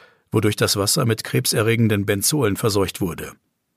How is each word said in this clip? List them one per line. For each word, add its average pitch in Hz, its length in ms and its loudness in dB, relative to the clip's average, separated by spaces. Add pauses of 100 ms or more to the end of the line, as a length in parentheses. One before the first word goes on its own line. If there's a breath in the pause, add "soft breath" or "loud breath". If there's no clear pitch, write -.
(320 soft breath)
wodurch 107 240 2
das 107 220 0
Wasser 104 260 0
mit 110 220 0
krebserregenden 113 800 0
Benzolen 104 500 0
verseucht 101 460 -2
wurde. 90 320 -6 (440)